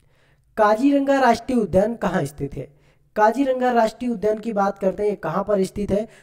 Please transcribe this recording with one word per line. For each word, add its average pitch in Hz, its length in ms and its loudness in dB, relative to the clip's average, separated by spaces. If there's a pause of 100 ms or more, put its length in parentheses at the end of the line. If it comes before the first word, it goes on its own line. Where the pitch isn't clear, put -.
(560)
काजीरंगा 269 640 2
राष्ट्रीय 240 380 2
उद्यान 202 360 0
कहाँ 185 300 -2
स्थित 139 300 -8
है? - 260 -14 (360)
काजीरंगा 247 560 2
राष्ट्रीय 233 380 0
उद्यान 214 280 -2
की 226 140 -8
बात 196 260 -2
करते 190 240 -2
हैं, 208 80 0
ये 196 60 -4
कहाँ 170 280 -4
पर 196 200 0
स्थित 196 260 -6
है? 214 180 -2 (140)